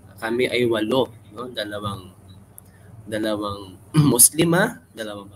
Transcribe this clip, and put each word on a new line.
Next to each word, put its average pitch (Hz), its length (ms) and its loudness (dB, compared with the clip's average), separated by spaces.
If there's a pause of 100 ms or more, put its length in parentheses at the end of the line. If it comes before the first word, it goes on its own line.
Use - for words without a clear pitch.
(180)
kami 120 280 -2
ay 120 240 0
walo, 113 400 2 (240)
no? 120 160 -12
Dalawang, 104 640 -8 (960)
dalawang 104 680 -4 (120)
<clears throat> 147 240 4
Muslima, 170 680 2 (120)
dalawang 104 420 -10